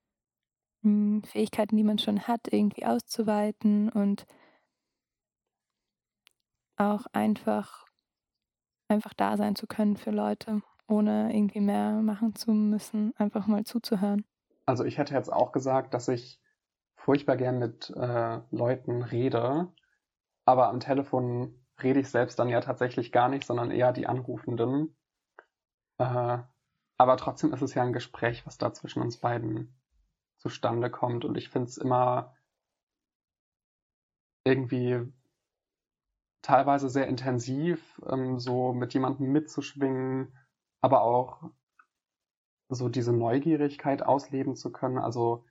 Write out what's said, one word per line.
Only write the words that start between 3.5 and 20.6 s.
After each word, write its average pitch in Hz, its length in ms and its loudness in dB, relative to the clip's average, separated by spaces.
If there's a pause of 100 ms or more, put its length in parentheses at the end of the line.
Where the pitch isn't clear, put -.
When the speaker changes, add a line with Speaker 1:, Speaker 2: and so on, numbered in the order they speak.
Speaker 1:
und 202 360 0 (2500)
auch 208 340 2
einfach, 214 720 -2 (1000)
einfach 214 260 0
da 202 240 0
sein 208 180 0
zu - 120 -12
können 208 300 0
für - 140 -6
Leute, 208 500 -2 (260)
ohne 214 480 2
irgendwie 208 260 0
mehr 208 400 2
machen 214 340 0
zu - 160 -2
müssen, 214 640 0
einfach 208 280 0
mal 214 200 2
zuzuhören. 208 600 -2 (400)
Speaker 2:
Also 127 180 0
ich 120 140 -4
hätte 143 160 -2
jetzt 131 180 0
auch - 200 2
gesagt, 131 420 -2
dass 120 140 -4
ich 120 320 -4 (560)
furchtbar 135 400 2
gern 127 240 0
mit, - 360 -6
äh, 117 440 -2 (100)
Leuten 123 540 -2
rede, 123 680 0 (760)
aber 127 240 6